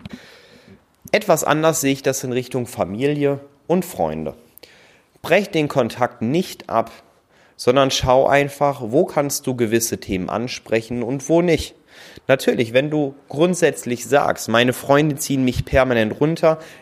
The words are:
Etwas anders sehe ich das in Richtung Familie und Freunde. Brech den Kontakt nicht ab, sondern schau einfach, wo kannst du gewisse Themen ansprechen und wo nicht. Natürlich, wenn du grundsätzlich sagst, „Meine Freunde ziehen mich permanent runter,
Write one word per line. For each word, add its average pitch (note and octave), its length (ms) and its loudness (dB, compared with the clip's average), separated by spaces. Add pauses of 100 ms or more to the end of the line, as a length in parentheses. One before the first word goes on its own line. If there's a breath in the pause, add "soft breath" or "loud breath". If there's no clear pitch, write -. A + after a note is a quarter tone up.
(1120 loud breath)
Etwas D3+ 320 2
anders D#3 360 2
sehe C#3 120 2
ich C3+ 100 -4
das C3+ 220 -2
in B2+ 80 -4
Richtung B2 340 -4
Familie C#3 720 -2 (260)
und F3+ 180 0
Freunde. D#2 500 -6 (840 soft breath)
Brech F#3+ 300 0
den D3+ 180 0
Kontakt A#2+ 540 -2
nicht - 480 -4
ab, A2+ 200 0 (640 soft breath)
sondern C3+ 340 2
schau C3 360 4
einfach, C#3+ 580 0
wo C3 200 2
kannst - 420 -4
du C3 80 -2
gewisse A2+ 440 0
Themen F#2 300 -4
ansprechen A#2+ 760 -4
und C3 260 -6
wo E3+ 140 4
nicht. E3 320 0 (520 loud breath)
Natürlich, C3 460 0
wenn C#3 180 2
du D3 240 -2 (140)
grundsätzlich D3 800 0
sagst, - 420 0
„Meine A#2+ 240 4
Freunde C#3+ 440 2
ziehen C3+ 280 -2
mich B2+ 200 0
permanent A#2+ 560 2
runter, D#3+ 380 2 (240 loud breath)